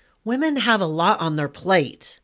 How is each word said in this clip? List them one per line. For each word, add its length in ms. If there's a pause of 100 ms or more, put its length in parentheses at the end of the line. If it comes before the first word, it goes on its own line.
(240)
women 340
have 220
a 60
lot 340
on 140
their 140
plate. 760